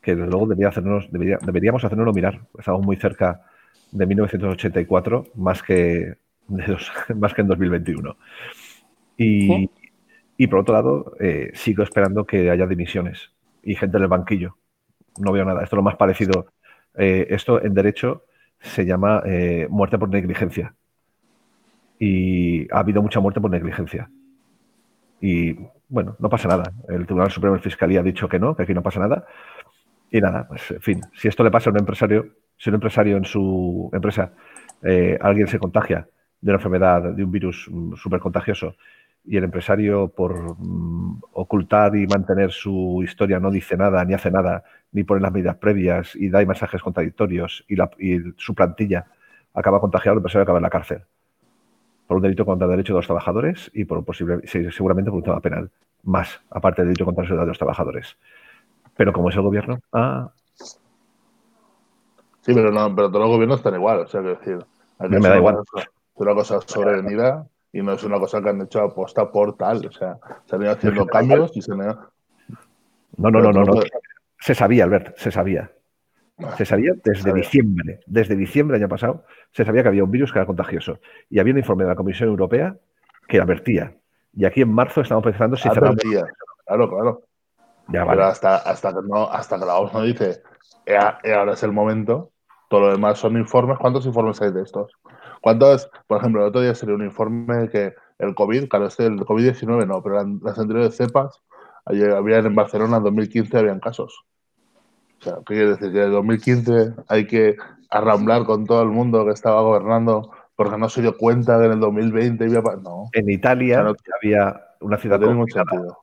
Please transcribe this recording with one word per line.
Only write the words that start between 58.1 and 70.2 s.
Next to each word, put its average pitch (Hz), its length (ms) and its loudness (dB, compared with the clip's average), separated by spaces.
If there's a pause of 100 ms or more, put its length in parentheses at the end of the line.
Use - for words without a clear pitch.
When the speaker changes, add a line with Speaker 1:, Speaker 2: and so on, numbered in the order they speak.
Speaker 1:
Pero 104 160 4
como 90 160 0
es 87 60 -4
el 101 80 0
gobierno, 104 360 -2 (140)
ah. 127 380 -2 (2000)
Speaker 3:
Sí, 123 120 0
pero 110 180 2
no, 107 240 -2
pero 101 140 2
todos 104 120 -2
los 110 80 2
gobiernos 117 300 2
están 101 160 -2
igual, 98 240 0
o 85 80 -6
sea, 101 140 -6
quiero 92 160 -6
decir, 95 200 -8 (420)
aquí 95 120 -8
Speaker 1:
Me 98 60 2
Speaker 3:
es 104 60 4
Speaker 1:
da 92 60 6
Speaker 3:
una 98 80 8
Speaker 1:
igual. 104 180 6 (100)
Speaker 3:
cosa, - 180 -12
es - 380 -16
una 101 120 0
cosa 101 320 -2
sobrevenida 104 800 -2 (240)
y 98 100 -8
no 98 120 -2
es 95 100 -8
una 104 160 -2
cosa 98 220 -2
que 104 80 -2
han 98 120 -2
hecho 101 200 -4
aposta 101 500 -2
por 104 240 0
tal, 104 300 -4
o - 60 -12
sea, 90 260 -10 (280)